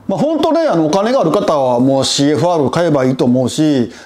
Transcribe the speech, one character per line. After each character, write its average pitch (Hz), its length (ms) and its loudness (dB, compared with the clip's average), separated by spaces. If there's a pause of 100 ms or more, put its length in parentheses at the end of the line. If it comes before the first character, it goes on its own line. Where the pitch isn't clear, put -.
ま 196 100 -2
あ、 - 20 -4
ほ 302 180 0
ん - 40 -2
と 320 120 0
ね、 330 80 0
あ 262 160 0
の、 160 100 0
お 147 40 -2
金 196 220 0
が 269 100 0
あ - 20 0
る 156 80 0
方 196 260 0
は 127 220 0
も 135 200 2
う 127 40 -2
シ 139 200 -2
ー 147 80 2
エ 147 40 0
フ 156 100 0
ア 175 120 2
ー 147 60 0
ル 123 60 0
買 170 180 0
え - 20 0
ば 135 160 2
い 127 60 0
い 127 40 -4
と 160 80 0
思 127 200 2
う 120 40 -2
し、 143 420 0 (160)